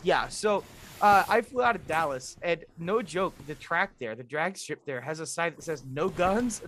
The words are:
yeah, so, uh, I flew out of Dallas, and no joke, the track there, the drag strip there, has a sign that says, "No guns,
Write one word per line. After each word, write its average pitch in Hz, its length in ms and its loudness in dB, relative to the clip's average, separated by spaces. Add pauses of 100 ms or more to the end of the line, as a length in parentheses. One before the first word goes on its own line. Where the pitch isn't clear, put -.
yeah, 147 260 4
so, 202 360 0 (360)
uh, 202 280 8
I 226 140 4
flew 247 200 -2
out 233 140 4
of 165 100 -10
Dallas, 156 560 -2
and 170 220 0 (120)
no 190 260 0
joke, 180 300 -2 (140)
the 151 80 -8
track 180 460 -2
there, 110 160 -8
the 123 80 -12
drag 156 340 -4
strip - 260 -10
there, 131 160 -6
has 156 200 -8
a 156 60 -10
sign 170 280 -2
that - 80 -18
says, 143 260 -8
"No 147 200 -2
guns, 202 600 0